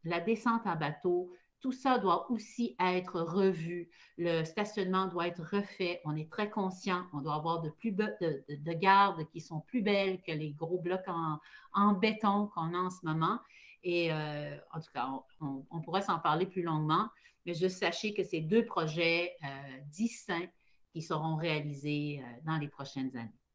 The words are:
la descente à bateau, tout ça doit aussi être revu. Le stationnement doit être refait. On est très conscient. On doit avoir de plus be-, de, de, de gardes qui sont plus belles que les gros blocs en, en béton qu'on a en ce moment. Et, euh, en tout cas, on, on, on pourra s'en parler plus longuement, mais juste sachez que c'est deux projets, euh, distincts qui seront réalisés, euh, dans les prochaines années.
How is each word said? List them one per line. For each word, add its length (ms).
la 160
descente 460
à 100
bateau, 560
tout 140
ça 260
doit 320
aussi 480
être 420
revu. 720
Le 260
stationnement 640
doit 200
être 160
refait. 640
On 100
est 160
très 200
conscient. 640
On 100
doit 120
avoir 280
de 80
plus 200
be-, 300
de, 280
de, 80
de 180
gardes 560
qui 100
sont 200
plus 220
belles 400
que 80
les 220
gros 260
blocs 300
en, 300
en 220
béton 600
qu'on 200
a 40
en 120
ce 140
moment. 360
Et, 300
euh, 420
en 80
tout 120
cas, 160
on, 60
on, 240
on 100
pourra 220
s'en 180
parler 260
plus 160
longuement, 460
mais 80
juste 240
sachez 360
que 80
c'est 200
deux 220
projets, 680
euh, 40
distincts 640
qui 100
seront 340
réalisés, 880
euh, 220
dans 140
les 100
prochaines 480
années. 240